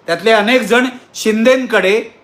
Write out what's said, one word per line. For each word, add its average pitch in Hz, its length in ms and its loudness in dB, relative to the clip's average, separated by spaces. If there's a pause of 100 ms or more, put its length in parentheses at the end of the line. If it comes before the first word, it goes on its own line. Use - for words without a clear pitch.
त्यातले 170 240 -2
अनेक 226 320 2
जण 233 240 0 (280)
शिंदेंकडे 220 920 0 (200)